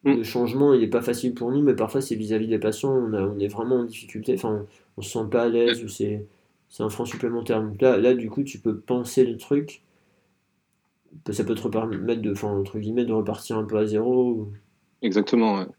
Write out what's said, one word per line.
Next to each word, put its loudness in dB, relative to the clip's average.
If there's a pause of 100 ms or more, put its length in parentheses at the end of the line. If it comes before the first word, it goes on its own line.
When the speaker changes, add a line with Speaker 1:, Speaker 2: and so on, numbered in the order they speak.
Speaker 1:
Mm. 4
Speaker 2:
le -2
changement, 4
il 6
est 2
pas 2
facile -2
pour -4
nous, 2
mais 4
parfois, 0
c'est -4
vis-à-vis -2
des 0
patients, 0
on 0
a, 0
on -2
est 0
vraiment 0
en 2
difficulté, -4
enfin, -2
on, -12 (300)
on -10
se -10
sent -2
pas 2
à 2
l'aise, 2
Speaker 1:
Ouais. -10
Speaker 2:
ou -10
c'est, -4 (440)
c'est -8
un -2
frein -6
supplémentaire. -2
Donc -4
là, 6
là, 6
du -2
coup, -4
tu -10
peux -2
penser 0
le -4
truc, -4 (1500)
ça -2
peut 0
te -10
repermettre -2
de, -2
enfin, -4
entre -2
guillemets, 0
de -2
repartir -2
un -2
peu -2
à 4
zéro, 2
ou -4 (480)
Speaker 1:
Exactement, 2
ouais. -4 (140)